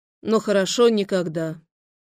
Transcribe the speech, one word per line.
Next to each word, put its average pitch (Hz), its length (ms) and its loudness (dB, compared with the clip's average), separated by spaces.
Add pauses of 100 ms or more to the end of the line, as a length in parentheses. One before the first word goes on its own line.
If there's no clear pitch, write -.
(220)
но 214 200 0
хорошо 208 480 2
никогда. 170 720 -4 (480)